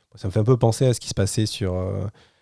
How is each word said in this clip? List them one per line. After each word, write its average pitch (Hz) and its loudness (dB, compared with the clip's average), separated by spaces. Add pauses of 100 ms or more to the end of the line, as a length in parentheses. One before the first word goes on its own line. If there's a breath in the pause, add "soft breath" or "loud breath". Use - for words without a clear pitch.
(160 soft breath)
Ça - -8
me 95 -4
fait 117 2
un 104 2
peu 123 6
penser 117 2
à 123 4
ce - -2
qui - -12
se - -8
passait 104 0
sur, 95 -4
euh, 95 -4 (380 soft breath)